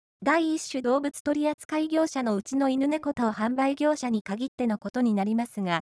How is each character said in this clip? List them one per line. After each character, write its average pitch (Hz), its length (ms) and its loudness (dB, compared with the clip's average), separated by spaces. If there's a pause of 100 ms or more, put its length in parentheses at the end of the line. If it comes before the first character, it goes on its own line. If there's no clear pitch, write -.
(220)
第 311 320 2
一 - 160 -6
種 269 100 -4
動 254 220 2
物 285 200 -6
取 294 240 0
扱 311 400 -2
業 320 200 2
者 269 160 -4
の 226 120 0
う 202 80 -2
ち - 140 -4
の 269 140 2
犬 269 180 2
猫 294 240 -2
等 247 120 -2
販 220 320 0
売 269 180 2
業 294 200 2
者 262 140 -6
に 220 140 0
限 226 240 -4
っ - 20 -4
て - 180 -4
の 214 120 0
こ - 120 -8
と 254 120 0
に 233 100 4
な 202 100 2
り 208 120 0
ま 233 100 0
す - 160 -10
が、 175 200 0 (200)